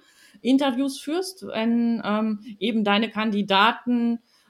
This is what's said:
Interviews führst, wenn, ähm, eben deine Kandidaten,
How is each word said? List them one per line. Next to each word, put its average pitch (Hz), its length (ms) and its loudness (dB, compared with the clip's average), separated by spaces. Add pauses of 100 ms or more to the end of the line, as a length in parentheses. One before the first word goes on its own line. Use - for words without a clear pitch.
(420)
Interviews 269 580 0
führst, 349 480 -8
wenn, 233 560 0
ähm, 214 360 -2 (200)
eben 214 240 0
deine 208 260 2
Kandidaten, 220 1080 0 (300)